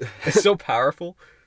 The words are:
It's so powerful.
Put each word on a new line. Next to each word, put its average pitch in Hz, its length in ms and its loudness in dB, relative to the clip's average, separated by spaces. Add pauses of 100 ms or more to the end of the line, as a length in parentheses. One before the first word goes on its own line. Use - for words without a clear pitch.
(260)
It's 196 160 2
so 202 140 4
powerful. 143 640 -4 (300)